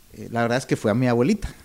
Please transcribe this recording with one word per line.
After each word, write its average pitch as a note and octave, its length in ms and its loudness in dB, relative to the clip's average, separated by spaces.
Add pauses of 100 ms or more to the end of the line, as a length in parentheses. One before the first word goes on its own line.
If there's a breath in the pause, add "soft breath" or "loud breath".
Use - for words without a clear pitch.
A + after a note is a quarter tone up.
(140)
eh, G#2+ 180 -14
la A2+ 100 -2
verdad A#2 160 2
es C3+ 80 -4
que D3+ 100 0
fue A2+ 160 0
a - 40 2
mi B2+ 120 2
abuelita B2 460 2 (120)